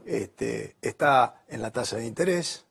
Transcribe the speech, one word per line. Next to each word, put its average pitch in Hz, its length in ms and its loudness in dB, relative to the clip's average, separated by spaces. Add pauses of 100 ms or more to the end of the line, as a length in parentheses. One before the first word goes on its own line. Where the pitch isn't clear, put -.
este, 113 760 -6
está 135 640 2
en 113 140 -10
la 110 100 -6
tasa 113 260 -4
de 113 80 -6
interés. 170 640 -2